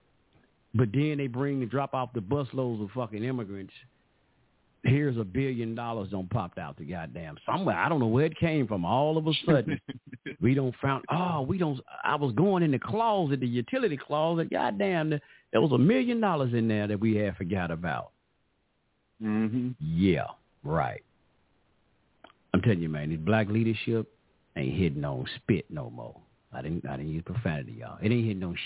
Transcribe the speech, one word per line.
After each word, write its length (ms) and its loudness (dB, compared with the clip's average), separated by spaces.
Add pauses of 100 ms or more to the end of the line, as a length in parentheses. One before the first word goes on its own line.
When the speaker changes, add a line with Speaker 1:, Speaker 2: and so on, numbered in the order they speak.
(720)
Speaker 1:
But 200 4
then 240 2
they 100 -2
bring 340 -2
and 100 -4
drop 220 -2
off 200 -2
the 80 -4
busloads 600 -2
of 80 -8
fucking 320 -6
immigrants. 500 -6 (1080)
Here's 340 4
a 60 -2
billion 520 -2
dollars 340 -6
done 220 -6
popped 280 -4
out 180 -10
the 80 -14
goddamn 600 -10
somewhere. 300 0
I 140 2
don't 100 2
know 80 2
where 180 4
it 120 -2
came 300 2
from. 180 -2
All 320 2
of 100 0
a 60 2 (120)
sudden, 360 2 (280)
Speaker 2:
<laughs> 320 -12
Speaker 1:
we 120 6
don't 280 0
found, 300 0
oh, 300 0
we 160 -2
don't, 220 0 (240)
I 120 0
was 180 0
going 300 4
in 80 4
the 80 2
closet, 600 0
the 80 0
utility 500 -2
closet. 540 0
Goddamn, 580 0
there 520 0
was 100 4
a 60 4
million 440 4
dollars 320 2
in 140 2
there 200 2
that 120 0
we 160 4
had 200 0
forgot 360 -2
about. 400 -4 (1120)
Speaker 2:
Mm-hmm. 480 0 (100)
Speaker 1:
Yeah, 480 2 (360)
right. 400 -2 (1500)
I'm 80 6
telling 200 4
you, 80 -2
man, 200 -4
this 100 -2
black 300 2
leadership 580 0 (480)
ain't 220 -2
hitting 260 0
on 220 -4 (120)
spit 320 0
no 200 -8
more. 260 -14 (380)
I 80 -10
didn't, 260 -6
I 100 -6
didn't 140 -6
use 140 -6
profanity, 540 -4
y'all. 220 -12
It 100 2
ain't 140 4
hitting 140 -2
no 160 -4 (100)